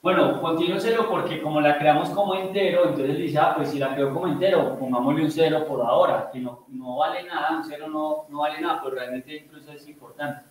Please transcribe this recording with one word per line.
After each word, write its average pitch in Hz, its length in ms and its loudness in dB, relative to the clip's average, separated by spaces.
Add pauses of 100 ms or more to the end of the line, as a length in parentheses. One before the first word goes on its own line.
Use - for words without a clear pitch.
Bueno, - 400 2
contiene 175 340 0
un - 40 -2
cero 226 300 0
porque 160 320 -2
como 151 180 0
la 147 180 4
creamos 151 340 4
como 196 220 0
entero, 190 540 2
entonces 156 300 0
dice, 151 200 -2
ah, - 160 4
pues 143 160 -2
si 143 100 -4
la 135 140 -2
creo 139 200 0
como 175 160 -2
entero, 175 500 2
pongámosle 135 460 0
un 147 60 0
cero 156 360 2
por - 180 -2
ahora, - 460 4
que 127 80 -10
no, 123 300 -10
no 127 260 -10
vale 165 280 0
nada, 160 340 -4
un 160 80 -6
cero 147 240 -12
no, 151 400 -4
no 147 100 -12
vale 156 220 -2
nada, 170 200 -2
pero 131 140 -6
realmente 127 400 -10
incluso 147 380 -20
es 147 160 -20
importante. 143 600 -12